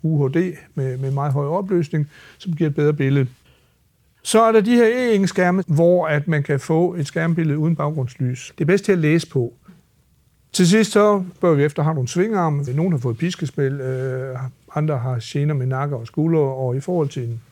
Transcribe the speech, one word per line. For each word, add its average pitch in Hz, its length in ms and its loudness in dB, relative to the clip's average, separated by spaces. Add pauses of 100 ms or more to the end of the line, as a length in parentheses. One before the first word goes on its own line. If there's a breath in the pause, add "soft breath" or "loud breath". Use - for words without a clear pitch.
U 151 260 2
H 131 60 -4
D 175 200 -2 (200)
med, 131 240 -6
med 135 120 -4
meget 139 220 -2
høj 143 140 -2
opløsning, 170 640 -2 (280 loud breath)
som 180 140 -8
giver 156 180 0
et 143 60 -4
bedre 151 160 2
billede. 139 340 0 (960 soft breath)
Så 220 200 4
er 226 100 4
der 220 80 6
de 226 140 2
her 240 120 6
e-ink-skærme, 196 800 2
hvor 170 400 4
at 147 220 0
man 151 140 2
kan 143 180 0
få 175 340 0
et 156 120 -4
skærmbillede 160 520 0
uden 156 180 0
baggrundslys. 131 840 -4
Det 156 60 0
er - 20 0
bedst 196 180 2
til 202 80 2
at 180 60 2
læse 160 300 2
på. 120 240 -2 (1000 loud breath)
Til 180 160 2
sidst 214 240 4
så 208 300 4 (140)
spørger 165 200 2
vi 143 80 2
efter, 147 180 -2
har 156 100 0
du 147 80 -4
en 123 60 -4
svingarm? 170 680 -2
Nogen 170 180 0
har 147 60 -2
fået 117 200 -4
piskespil, 151 540 -4
øh, 131 640 -6 (380)
andre 151 240 -2
har 123 240 -4
gener 147 320 -4
med 127 120 -4
nakke 135 300 -4
og 113 100 -10
skuldre, 160 340 0
og 131 360 -2
i 139 40 -4
forhold 165 280 -2
til 131 140 -8
en 117 180 -8 (120)